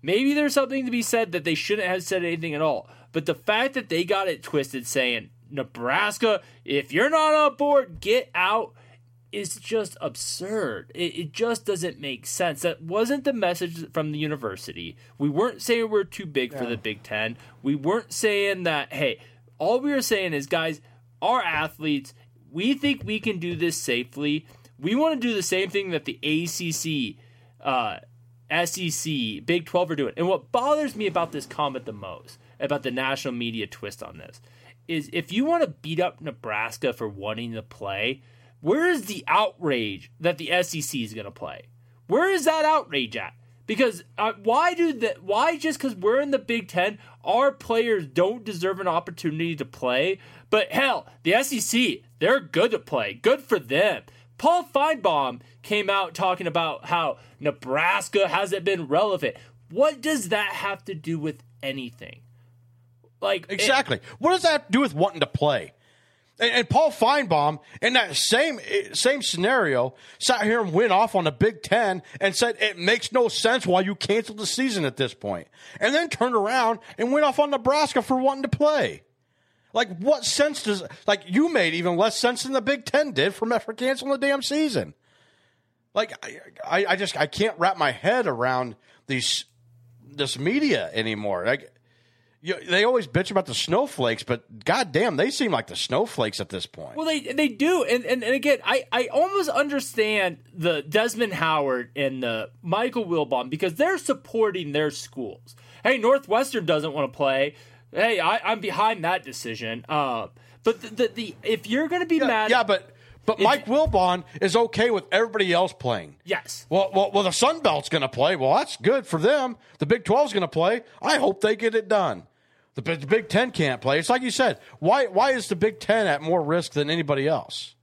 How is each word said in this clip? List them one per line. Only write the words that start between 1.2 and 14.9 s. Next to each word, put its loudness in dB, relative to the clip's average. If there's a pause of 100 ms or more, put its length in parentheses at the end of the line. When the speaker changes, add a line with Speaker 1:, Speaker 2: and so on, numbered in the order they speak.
Speaker 1:
that -4
they 0
shouldn't -2
have 0
said -2
anything -4
at -2
all. 0 (220)
But -4
the 0
fact 0
that -6
they 0
got 0
it -4
twisted -4
saying, 0 (220)
"Nebraska, 0 (240)
if -2
you're 4
not 4
on 4
board, 2
get 0
out," 0 (580)
is -8
just -4
absurd. -6
It, -4
it -8
just -2
doesn't -4
make -8
sense. -4
That -2
wasn't -2
the 2
message -2
from -2
the -6
university. -8 (220)